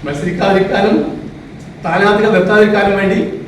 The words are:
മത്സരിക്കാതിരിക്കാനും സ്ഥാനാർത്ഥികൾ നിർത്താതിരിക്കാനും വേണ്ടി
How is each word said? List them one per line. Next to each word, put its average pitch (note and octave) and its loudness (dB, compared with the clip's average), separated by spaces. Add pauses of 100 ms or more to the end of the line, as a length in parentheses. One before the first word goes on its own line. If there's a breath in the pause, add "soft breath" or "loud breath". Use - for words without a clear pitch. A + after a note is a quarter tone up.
മത്സരിക്കാതിരിക്കാനും F#3+ 0 (840)
സ്ഥാനാർത്ഥികൾ G#3 2
നിർത്താതിരിക്കാനും G3+ 2
വേണ്ടി G3 0 (300)